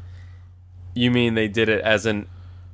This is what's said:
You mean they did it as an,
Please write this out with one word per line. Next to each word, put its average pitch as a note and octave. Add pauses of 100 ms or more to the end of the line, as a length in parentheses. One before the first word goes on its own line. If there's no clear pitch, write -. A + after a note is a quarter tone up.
(960)
You B2
mean A#2+
they A2
did A2
it G#2+
as G#2+
an, G#2 (480)